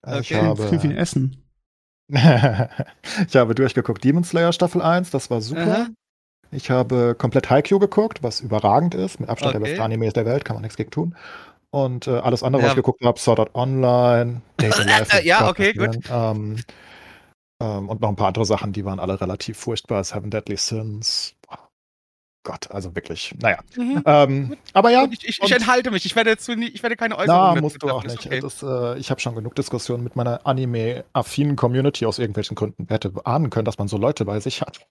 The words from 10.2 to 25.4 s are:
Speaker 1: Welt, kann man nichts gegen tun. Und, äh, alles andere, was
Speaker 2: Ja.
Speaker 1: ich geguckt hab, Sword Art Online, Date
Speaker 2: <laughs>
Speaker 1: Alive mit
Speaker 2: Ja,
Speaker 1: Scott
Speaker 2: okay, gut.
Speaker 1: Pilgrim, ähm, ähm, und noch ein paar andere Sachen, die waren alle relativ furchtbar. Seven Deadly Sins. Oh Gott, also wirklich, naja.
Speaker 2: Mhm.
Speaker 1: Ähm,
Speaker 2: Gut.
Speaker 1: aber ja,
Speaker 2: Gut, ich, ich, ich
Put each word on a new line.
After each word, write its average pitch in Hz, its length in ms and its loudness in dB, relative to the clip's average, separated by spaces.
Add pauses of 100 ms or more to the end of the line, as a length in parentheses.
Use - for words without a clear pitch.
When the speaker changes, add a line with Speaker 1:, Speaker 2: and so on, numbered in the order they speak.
Speaker 1:
Welt, 127 180 -2
kann 110 120 -6
man 107 60 -10
nichts 110 140 -10
gegen - 140 -6
tun. 170 240 -4 (580)
Und, 131 360 -2
äh, 123 100 0
alles 123 240 0
andere, 127 200 2
was 139 60 4
Speaker 2:
Ja. 139 40 2
Speaker 1:
ich 131 40 2
geguckt 127 280 0
hab, 120 140 4
Sword 113 220 4
Art 110 140 0
Online, 123 880 2 (180)
Date 107 180 2
Speaker 2:
<laughs> - 20 2
Speaker 1:
Alive 107 360 2
mit 175 80 2
Speaker 2:
Ja, 170 140 4
Speaker 1:
Scott 196 120 4
Speaker 2:
okay, 196 220 0
gut. 202 180 -2 (120)
Speaker 1:
Pilgrim, - 80 -
ähm, 110 460 -2 (1080)
ähm, 101 260 -4
und 110 120 -6
noch 113 80 0
ein 101 80 -2
paar 104 120 2
andere 107 160 0
Sachen, 101 280 -2
die 95 120 -6
waren 95 140 -6
alle 95 220 -4
relativ 98 380 -6
furchtbar. 110 440 -4
Seven 101 280 -8
Deadly 104 260 -6
Sins. 110 800 -6 (140)
Oh - 60 -16 (880)
Gott, - 300 -12
also 92 240 -8
wirklich, - 440 -10
naja. 110 180 0 (180)
Speaker 2:
Mhm. 247 300 -2
Speaker 1:
Ähm, 139 420 6
Speaker 2:
Gut. - 100 -10 (140)
Speaker 1:
aber 226 180 6
ja, 254 140 6
Speaker 2:
Gut, 269 80 -2
ich, - 160 -10
ich, 233 100 -6
ich - 40 -2